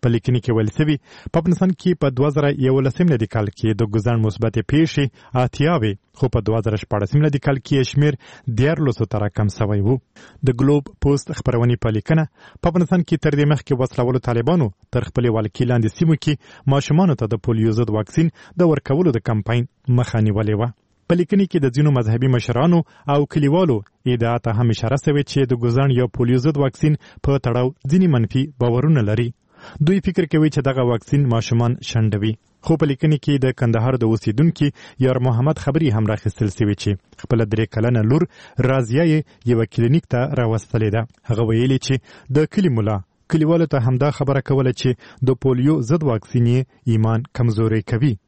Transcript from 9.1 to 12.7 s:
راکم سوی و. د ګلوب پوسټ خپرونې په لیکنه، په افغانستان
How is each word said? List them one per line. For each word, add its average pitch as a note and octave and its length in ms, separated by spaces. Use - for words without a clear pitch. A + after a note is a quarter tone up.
راکم G#2 300
سوی G2+ 320
و. A2+ 160
د C3 60
ګلوب C3+ 320
پوسټ C#3 300
خپرونې A#2+ 500
په A#2 80
لیکنه، D#3 340
په - 60
افغانستان F3 320